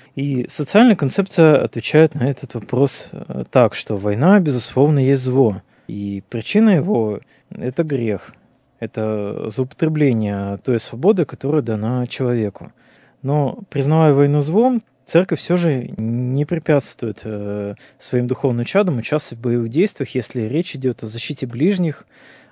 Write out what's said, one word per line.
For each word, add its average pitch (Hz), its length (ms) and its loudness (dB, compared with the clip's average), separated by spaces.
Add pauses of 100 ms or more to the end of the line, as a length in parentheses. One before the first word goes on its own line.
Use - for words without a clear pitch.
(160)
И 139 320 -4
социальная 214 480 4
концепция 156 680 4
отвечает 151 540 2
на 120 120 0
этот - 260 -8
вопрос, 127 580 -2
э, - 360 -10
так, 120 260 4
что - 220 -6
война, 113 440 4
безусловно, 143 580 2
есть 135 240 2
зло. 123 400 2 (240)
И 101 420 -8
причина 208 420 2
его — 131 500 0 (300)
это 127 340 -6
грех, 120 500 -4 (460)
это 107 680 -6
злоупотребление 117 1120 -2
той 120 160 -2
свободы, 170 440 0
которая 143 380 -4
дана 117 460 -4
человеку. 120 640 -4 (500)
Но, 143 380 -2 (100)
признавая 151 440 4
войну 143 260 4
злом, 220 420 0 (220)
церковь 175 340 0
всё - 180 -2
же 151 400 -2
не 123 480 -2
препятствует, 147 800 -2
э, 104 520 -6 (260)
своим 123 260 -2
духовным 120 380 -2
чадам 185 340 0
участвовать 139 400 -4
в 117 60 -12
боевых 120 240 0
действиях, 143 480 -2
если 123 260 -4
речь 131 320 -4
идёт 131 300 -4
о - 20 -10
защите 117 400 -8
ближних, 160 580 -2 (480)